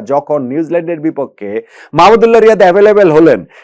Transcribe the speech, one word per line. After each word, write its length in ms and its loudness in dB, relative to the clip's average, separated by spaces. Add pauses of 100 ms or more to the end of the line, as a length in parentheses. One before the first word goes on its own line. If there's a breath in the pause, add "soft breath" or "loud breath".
(120)
যখন 260 -4 (120)
নিউজিল্যান্ডের 560 -6
বিপক্ষে 440 -10 (480 loud breath)
মাহমুদুল্লাহ 440 4
রিয়াদ 220 2
অ্যাভেলেবল 520 2
হলেন, 240 2 (240 soft breath)